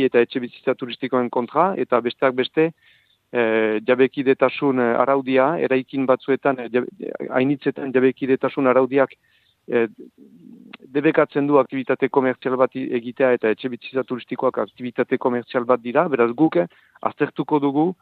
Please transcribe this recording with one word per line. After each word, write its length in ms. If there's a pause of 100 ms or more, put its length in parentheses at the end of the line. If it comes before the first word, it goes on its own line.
eta 180
etxe 160
bizitza 340
turistikoen 560
kontra, 460
eta 240
besteak 340
beste, 360 (600)
eh, 540
jabekidetasun, 920
eh, 220
araudia, 640
eraikin 400
batzuetan, 540
eh, 120
jabe-, 400 (180)
hainitzetan 640
jabekidetasun 720
araudiak, 480 (540)
eh, 180 (1080)
debekatzen 520
du 120
aktivitate 500
komertzial 480
bat 200
i-, 120 (120)
egitea 320
eta 180
etxe 180
bizitza 360
turistikoak 540
aktivitate 600
komertzial 460
bat 180
dira, 260
beraz 240
guk, 240
eh, 100 (360)
aztertuko 560
dugu, 440